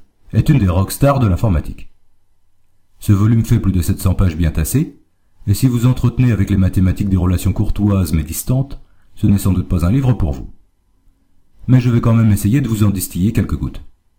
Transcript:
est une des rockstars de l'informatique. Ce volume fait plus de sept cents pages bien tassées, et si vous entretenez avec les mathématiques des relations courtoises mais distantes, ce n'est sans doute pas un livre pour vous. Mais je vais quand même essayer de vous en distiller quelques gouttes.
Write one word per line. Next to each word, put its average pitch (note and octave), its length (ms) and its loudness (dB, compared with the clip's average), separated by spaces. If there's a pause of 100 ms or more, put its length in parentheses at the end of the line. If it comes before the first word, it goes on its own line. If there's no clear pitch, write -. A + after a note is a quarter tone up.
(340)
est A2 160 0
une C#3+ 100 4
des G2+ 80 2
rockstars F#2+ 520 0
de B2 60 2
l'informatique. F#2 680 -2 (1080)
Ce - 140 2
volume A2 300 2
fait A#2 160 2
plus F#2+ 120 -2
de F#2 100 0
sept F2 180 -2
cents F2+ 140 0
pages E2 240 0
bien E2 140 0
tassées, B2+ 480 -4 (480)
et G2+ 80 2
si B2+ 100 -2
vous A#2+ 220 2
entretenez B2 440 2
avec G2 200 0
les F#2+ 60 2
mathématiques F#2+ 520 0
des F#2+ 80 2
relations F2+ 360 0
courtoises G2 600 0
mais D#2 100 0
distantes, B2+ 560 -6 (360)
ce - 100 -6
n'est G2+ 140 2
sans G2 140 0
doute F2+ 160 -2
pas F2 180 0
un F#2 40 0
livre B2+ 220 0
pour D#2+ 200 -2
vous. A#1+ 200 -12 (1120)
Mais B2+ 140 6
je A#2+ 100 0
vais A#2 120 2
quand A#2 120 2
même A2+ 180 4
essayer G#2 300 0
de B2+ 60 -4
vous G#2+ 160 0
en G#2 80 2
distiller F#2+ 420 -2
quelques F2+ 240 -2
gouttes. C2+ 260 -8 (360)